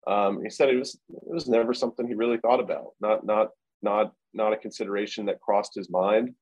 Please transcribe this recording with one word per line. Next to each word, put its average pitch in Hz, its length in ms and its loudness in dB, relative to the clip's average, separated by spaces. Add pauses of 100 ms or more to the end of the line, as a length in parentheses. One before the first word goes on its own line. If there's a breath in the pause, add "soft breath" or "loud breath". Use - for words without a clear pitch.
Um, 202 380 0
he 107 60 -8
said - 180 2
it 131 80 4
was, 127 200 -4 (140)
it - 240 -14
was 165 140 -6
never 117 260 2
something 120 320 -4
he 120 80 -6
really 117 240 0
thought 120 220 4
about, 78 280 -4 (120)
not, 107 260 0
not, 107 260 2 (300)
not, 104 300 0 (220)
not 107 180 0
a 107 60 0
consideration 101 680 -6
that 90 120 -2
crossed 101 340 0
his 92 160 -10
mind. 104 520 2